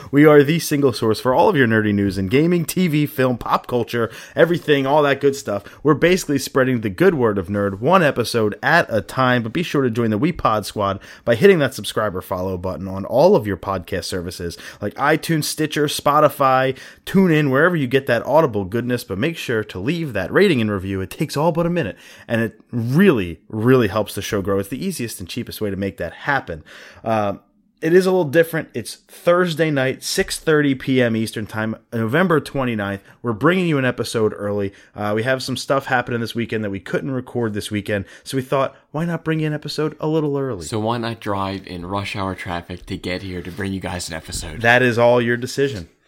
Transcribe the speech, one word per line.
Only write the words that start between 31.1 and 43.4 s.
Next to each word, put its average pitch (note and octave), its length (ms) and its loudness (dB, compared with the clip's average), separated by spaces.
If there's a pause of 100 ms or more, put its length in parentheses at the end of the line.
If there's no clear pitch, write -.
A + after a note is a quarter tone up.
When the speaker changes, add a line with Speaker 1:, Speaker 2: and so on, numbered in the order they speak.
Speaker 1:
Eastern A2 300 -4
Time, A2 320 -6 (160)
November C#3+ 480 2
twenty-ninth. G#2+ 600 -4 (200)
We're A#2+ 100 -2
bringing E3+ 340 2
you D#3 120 0
an C3 80 0
episode A2+ 500 -2
early. G2+ 380 -4 (200)
Uh, G#2 220 -4
we A2 80 -2
have C3 180 -2
some B2+ 140 -6
stuff C#3 300 -2
happening B2 340 -2
this A2+ 160 -8
weekend A2+ 300 -4
that G2+ 40 -6
we G2 120 -8
couldn't - 300 -6
record B2 420 -4
this G2+ 180 -6
weekend, G#2 320 -2 (220)
so - 100 -8
we C3 80 -2
thought, C3+ 320 -2 (160)
why D#3 140 -4
not E3+ 180 -4
bring D#3+ 160 -2
you D#3 80 -2
an D3+ 60 -4
episode D3+ 480 -6
a D3+ 60 -2
little D3+ 300 0
early? B2 280 -6
Speaker 2:
So G2+ 160 -4
why A2+ 160 -2
not A2+ 240 -6
drive G2 440 -4
in F2 200 -10
rush G2 320 -6
hour F#2+ 180 -4
traffic F2 520 -10
to G2 100 -8
get F2+ 240 -6
here F#2 200 -10